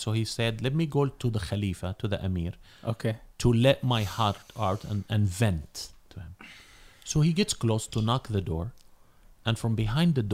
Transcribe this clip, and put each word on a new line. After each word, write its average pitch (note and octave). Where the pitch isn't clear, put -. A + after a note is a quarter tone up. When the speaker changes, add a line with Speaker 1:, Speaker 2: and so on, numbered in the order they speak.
Speaker 1:
So A2
he A2
said, A2+
"Let C3+
me E3
go C#3+
to B2
the G#2
Khalifa, G2
to -
the G2
Amir, F2
Speaker 2:
Okay. A2
Speaker 1:
to A#2+
let B2+
my A2+
heart G#2
out F#2
and, G#2
and G#2
vent E2+
to -
him." -
So -
he E3+
gets G#3
close A2
to A2+
knock B2+
the G#2+
door. E2+
And A2+
from A2+
behind B2+
the C3